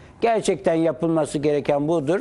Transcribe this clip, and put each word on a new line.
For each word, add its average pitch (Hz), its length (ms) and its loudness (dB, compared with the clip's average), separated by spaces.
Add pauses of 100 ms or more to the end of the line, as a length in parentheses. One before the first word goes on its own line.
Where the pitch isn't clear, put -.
(200)
Gerçekten 196 540 0
yapılması 160 640 0
gereken 147 500 0
budur. 165 320 0